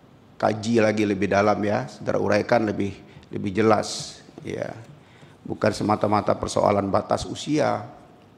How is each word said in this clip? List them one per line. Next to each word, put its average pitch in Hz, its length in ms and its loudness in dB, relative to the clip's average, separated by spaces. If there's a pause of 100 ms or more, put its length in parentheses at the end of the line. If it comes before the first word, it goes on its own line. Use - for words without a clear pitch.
(420)
kaji 107 400 2
lagi 107 240 4
lebih 101 240 0
dalam 98 320 4
ya, 107 320 0
saudara 101 240 -4
uraikan 101 480 2
lebih, 98 320 -2 (320)
lebih 101 240 -6
jelas 107 680 0 (180)
ya. - 320 -8 (720)
Bukan - 320 -2
semata-mata 104 560 0
persoalan 98 560 0
batas - 400 -2
usia 117 560 -2 (540)